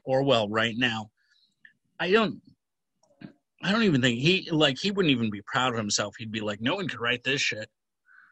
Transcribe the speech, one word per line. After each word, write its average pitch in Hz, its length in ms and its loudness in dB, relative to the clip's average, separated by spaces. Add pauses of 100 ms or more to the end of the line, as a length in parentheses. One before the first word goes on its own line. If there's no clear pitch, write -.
Orwell 131 460 2
right 110 260 0
now, 113 340 -2 (920)
I 175 100 -2
don't, 214 320 0 (1200)
I 175 100 -2
don't 226 120 2
even 143 180 4
think 120 180 2
he, 170 300 0
like, 151 280 2
he 196 120 -2
wouldn't 190 220 2
even 117 180 0
be 101 120 -10
proud 127 300 0
of 113 60 -4
himself. 104 400 -4
He'd 110 120 -12
be 110 100 -6
like, 104 200 -6
"No 135 140 -2
one 190 120 -4
could 110 140 -8
write 117 240 -2
this 131 160 0
shit." - 280 -4 (640)